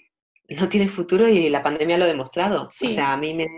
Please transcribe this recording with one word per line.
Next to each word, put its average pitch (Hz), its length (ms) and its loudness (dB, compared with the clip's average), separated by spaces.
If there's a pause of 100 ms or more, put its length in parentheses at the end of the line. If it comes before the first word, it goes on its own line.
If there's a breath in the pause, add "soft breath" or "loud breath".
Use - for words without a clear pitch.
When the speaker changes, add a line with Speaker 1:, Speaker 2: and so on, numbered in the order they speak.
(500 soft breath)
Speaker 1:
no 170 180 -2
tiene 202 200 2
futuro 196 400 2
y 175 200 4
la 143 140 0
pandemia 151 360 0
lo 180 60 4
ha 170 40 4
demostrado. 165 640 -2
Speaker 2:
Sí. - 180 -6
Speaker 1:
O 226 40 -4
sea, 143 220 -2
a - 20 -2
mí 156 180 -4
me, 165 120 -4 (120)